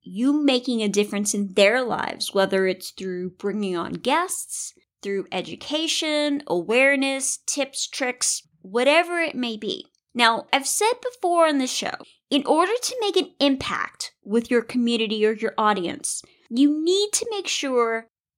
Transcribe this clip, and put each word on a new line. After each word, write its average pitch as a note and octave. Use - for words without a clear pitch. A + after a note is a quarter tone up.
you G#3+
making B3+
a G#3
difference G3+
in G3+
their G#3+
lives, -
whether F#3+
it's F#3
through F#3
bringing G3+
on E3+
guests, -
through G3
education, D4
awareness, C4+
tips, C#4
tricks, -
whatever C#4+
it E4
may A#3
be. -
Now, A3+
I've C4+
said A4
before F4
on D4+
the C4
show, -
in C#4+
order F4
to B4+
make G4+
an D#4+
impact -
with A#3
your A#3+
community A3+
or A3
your A3
audience, G#3
you D4
need G4
to A#4
make G4+
sure A#3